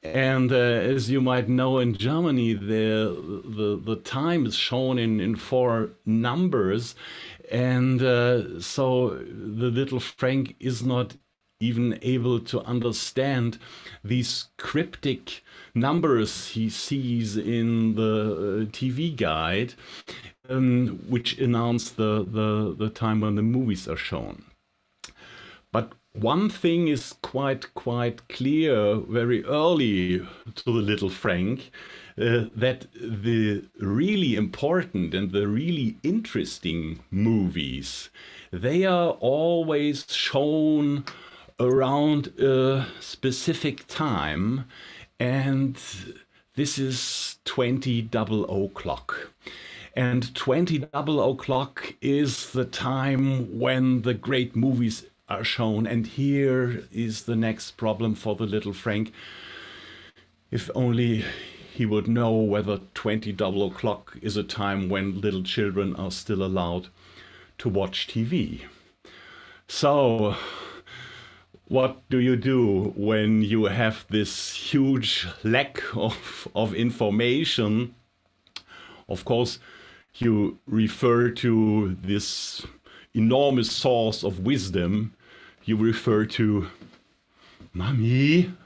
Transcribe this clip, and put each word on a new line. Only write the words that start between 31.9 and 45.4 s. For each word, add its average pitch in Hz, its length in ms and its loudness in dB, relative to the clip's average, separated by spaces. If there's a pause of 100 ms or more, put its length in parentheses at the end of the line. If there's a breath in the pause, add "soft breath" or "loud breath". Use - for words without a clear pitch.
uh, 113 260 2 (100)
that 127 380 -2
the 110 720 0 (160)
really 139 560 2
important 107 800 0
and 92 180 -2
the 101 160 2
really 131 560 -2
interesting 85 960 -4 (120)
movies, 85 960 0 (420 loud breath)
they 131 340 0
are 175 340 2
always 151 920 2
shown 147 920 2 (540 loud breath)
around 135 680 2 (120)
a 131 480 4 (120)
specific - 880 -4
time, 107 800 0 (540 loud breath)
and 135 580 0 (760 soft breath)